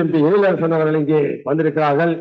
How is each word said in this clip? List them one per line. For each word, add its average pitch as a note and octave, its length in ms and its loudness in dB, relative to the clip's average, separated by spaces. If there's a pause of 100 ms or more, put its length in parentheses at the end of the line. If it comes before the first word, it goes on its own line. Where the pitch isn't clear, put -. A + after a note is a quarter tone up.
எம் D#3 120 -2
பி D#3+ 140 2
எழிலரசன் E3+ 500 2
அவர்கள் D#3 260 0
இங்கே D3+ 180 0 (280)
வந்திருக்கிறார்கள். D#3 720 0